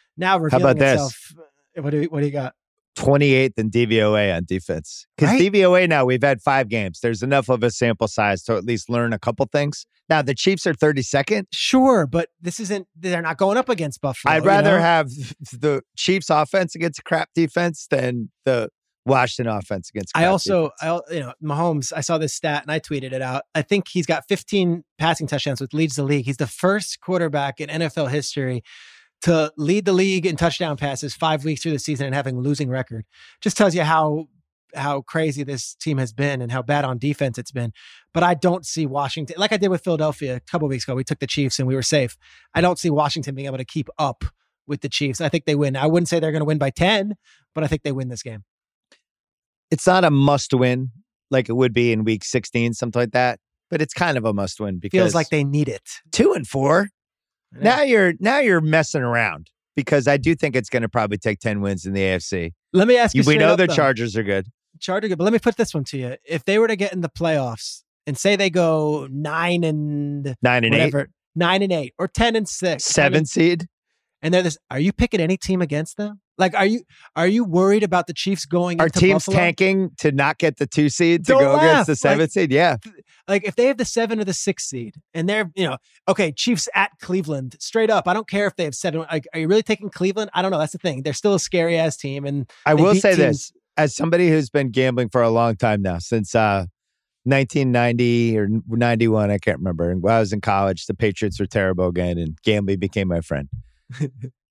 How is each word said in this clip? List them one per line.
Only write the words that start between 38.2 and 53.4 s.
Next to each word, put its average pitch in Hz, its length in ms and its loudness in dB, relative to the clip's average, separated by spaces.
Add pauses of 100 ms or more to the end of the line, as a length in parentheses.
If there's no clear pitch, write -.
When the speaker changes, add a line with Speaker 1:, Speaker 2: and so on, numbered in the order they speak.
Speaker 1:
I 175 100 4
don't 175 320 0
see 160 200 -4
Washington, 143 540 -6
like 208 140 0
I 214 40 0
did 190 120 0
with 180 120 0
Philadelphia 151 540 -2
a 123 60 -10
couple 151 260 -4
weeks 131 160 -4
ago, 135 100 -6
we 127 120 -4
took - 140 -6
the 135 80 -4
Chiefs 139 300 -2
and 127 120 -2
we 131 60 0
were 131 60 -2
safe. 131 360 0 (360)
I 165 60 0
don't 180 180 2
see 175 120 -4
Washington 143 440 0
being 135 120 -10
able 131 140 -8
to 127 40 -10
keep - 240 -6 (100)
up 135 280 -4 (420)
with 143 140 -6
the 135 80 -8
Chiefs. 139 320 -4
I 156 80 0
think 160 160 -2
they 151 100 0
win. 139 220 0
I 139 100 2
wouldn't 170 220 2
say 170 100 0
they're 156 140 0
gonna 156 100 -2
win 156 140 0
by 139 140 -2
ten, 202 440 0 (400)
but 156 80 -2
I 147 40 -2
think 156 160 -4
they 143 100 -4
win 131 160 -6
this 117 140 -12
game. 107 200 -14 (1300)
Speaker 2:
It's - 160 0
not 185 160 6
a 160 80 4
must 139 420 2
win 127 380 0 (400)
like 131 180 2
it 113 40 -4
would 127 200 2
be 120 180 2
in 110 120 0
week 110 200 -2
sixteen, 120 500 -2
something 120 280 -4
like 113 100 -2
that. 123 280 0 (300)